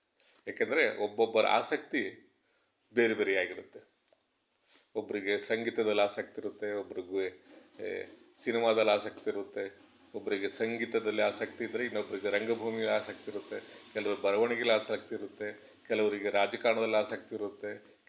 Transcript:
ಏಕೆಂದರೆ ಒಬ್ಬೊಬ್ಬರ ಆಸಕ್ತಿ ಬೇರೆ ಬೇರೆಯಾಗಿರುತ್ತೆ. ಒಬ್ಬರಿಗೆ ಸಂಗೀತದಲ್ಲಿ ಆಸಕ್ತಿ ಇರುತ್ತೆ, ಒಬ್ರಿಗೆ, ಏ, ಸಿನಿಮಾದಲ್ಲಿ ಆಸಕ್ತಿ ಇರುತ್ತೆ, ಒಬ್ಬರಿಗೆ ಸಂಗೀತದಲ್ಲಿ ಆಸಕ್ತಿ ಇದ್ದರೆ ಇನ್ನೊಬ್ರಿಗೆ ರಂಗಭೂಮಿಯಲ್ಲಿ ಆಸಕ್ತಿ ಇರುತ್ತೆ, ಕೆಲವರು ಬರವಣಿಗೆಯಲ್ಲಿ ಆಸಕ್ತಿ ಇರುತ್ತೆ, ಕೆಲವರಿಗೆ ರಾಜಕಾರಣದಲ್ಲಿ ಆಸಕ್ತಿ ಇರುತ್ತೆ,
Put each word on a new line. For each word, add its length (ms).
ಏಕೆಂದರೆ 500
ಒಬ್ಬೊಬ್ಬರ 480
ಆಸಕ್ತಿ 560
ಬೇರೆ 200
ಬೇರೆಯಾಗಿರುತ್ತೆ. 640
ಒಬ್ಬರಿಗೆ 420
ಸಂಗೀತದಲ್ಲಿ 540
ಆಸಕ್ತಿ 400
ಇರುತ್ತೆ, 300
ಒಬ್ರಿಗೆ, 540
ಏ, 200
ಸಿನಿಮಾದಲ್ಲಿ 480
ಆಸಕ್ತಿ 380
ಇರುತ್ತೆ, 640
ಒಬ್ಬರಿಗೆ 360
ಸಂಗೀತದಲ್ಲಿ 720
ಆಸಕ್ತಿ 420
ಇದ್ದರೆ 220
ಇನ್ನೊಬ್ರಿಗೆ 440
ರಂಗಭೂಮಿಯಲ್ಲಿ 640
ಆಸಕ್ತಿ 360
ಇರುತ್ತೆ, 280
ಕೆಲವರು 280
ಬರವಣಿಗೆಯಲ್ಲಿ 520
ಆಸಕ್ತಿ 420
ಇರುತ್ತೆ, 600
ಕೆಲವರಿಗೆ 420
ರಾಜಕಾರಣದಲ್ಲಿ 680
ಆಸಕ್ತಿ 380
ಇರುತ್ತೆ, 360